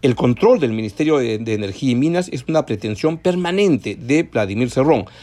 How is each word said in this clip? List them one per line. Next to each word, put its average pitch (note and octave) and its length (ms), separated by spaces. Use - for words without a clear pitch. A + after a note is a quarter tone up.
El B2+ 140
control G3 440
del A#2 140
Ministerio A2 420
de, A#2 220
de A2 160
Energía G#2 380
y A#2 40
Minas E3+ 340
es C3 160
una D#3 200
pretensión A2+ 500
permanente F3 800
de C#3+ 280
Vladimir A2 460
Cerrón, C3 360